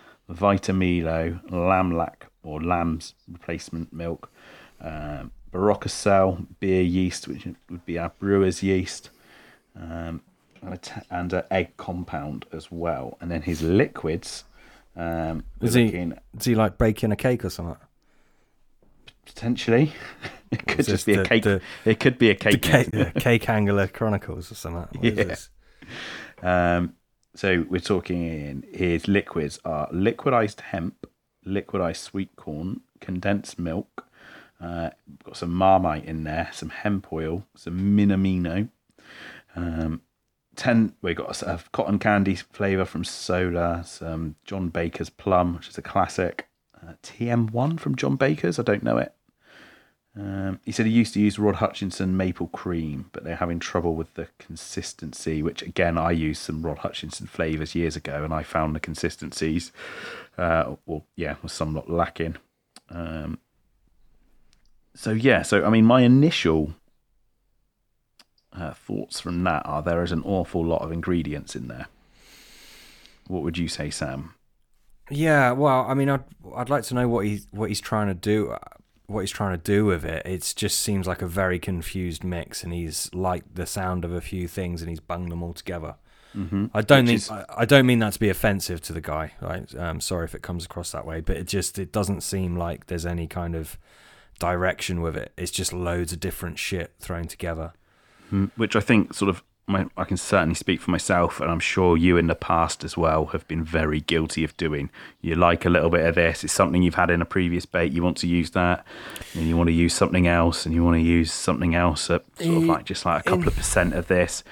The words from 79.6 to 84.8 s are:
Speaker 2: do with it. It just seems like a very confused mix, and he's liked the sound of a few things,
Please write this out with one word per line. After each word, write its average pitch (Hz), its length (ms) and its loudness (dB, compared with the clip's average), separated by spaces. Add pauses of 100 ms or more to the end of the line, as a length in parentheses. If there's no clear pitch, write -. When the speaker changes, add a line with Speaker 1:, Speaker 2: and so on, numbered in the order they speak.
Speaker 2:
do 104 240 4
with 87 200 2
it. 80 200 -6
It 92 300 -4
just - 240 -2
seems 95 280 0
like 87 140 -4
a 95 60 -2
very 90 320 0
confused 90 640 -4
mix, 90 400 -6
and 85 100 -6
he's 85 400 -6
liked 90 420 -4
the 87 100 -4
sound 92 400 -4
of 85 80 -6
a 87 80 -4
few 90 260 -6
things, 87 340 -6